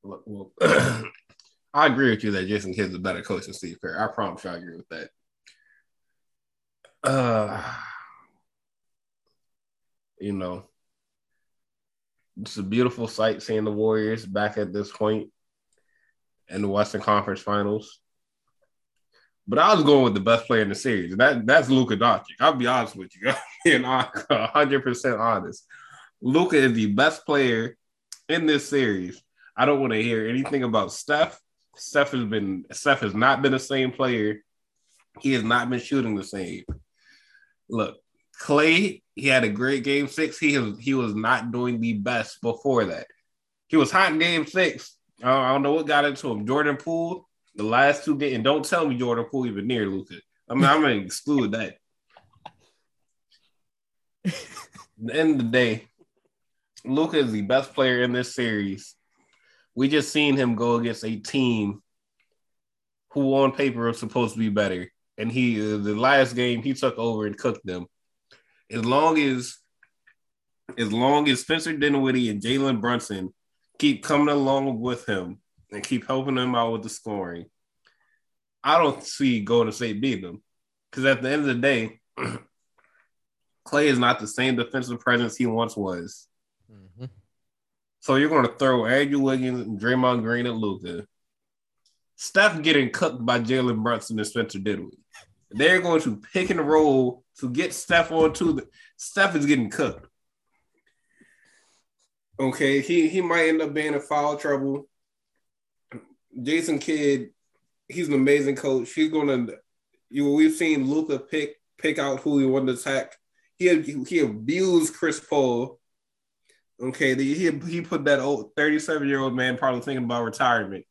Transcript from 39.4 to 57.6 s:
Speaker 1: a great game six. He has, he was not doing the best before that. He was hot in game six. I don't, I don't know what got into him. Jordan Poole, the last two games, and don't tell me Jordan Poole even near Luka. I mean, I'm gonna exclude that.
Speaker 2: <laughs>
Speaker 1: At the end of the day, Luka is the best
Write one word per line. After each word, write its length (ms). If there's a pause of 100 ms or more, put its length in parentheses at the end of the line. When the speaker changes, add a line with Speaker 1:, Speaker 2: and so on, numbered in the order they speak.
Speaker 1:
a 40
great 360
game 240
six. 300
He 160
has, 240
he 160
was 200
not 380
doing 280
the 140
best 480
before 440
that. 200 (640)
He 80
was 140
hot 220
in 60
game 280
six. 500 (260)
I 60
don't, 160
I 80
don't 100
know 100
what 140
got 180
into 260
him. 160
Jordan 300
Poole, 500 (280)
the 100
last 400
two 120
games, 180
and 100
don't 200
tell 220
me 120
Jordan 320
Poole 160
even 200
near 200
Luka. 300 (320)
I 60
mean, 100
I'm 180
gonna 140
exclude 560
that. 280
Speaker 2:
<laughs> 40 (2500)
Speaker 1:
At 80 (640)
the 160
end 180
of 60
the 140
day, 360 (960)
Luka 340
is 140
the 100
best 320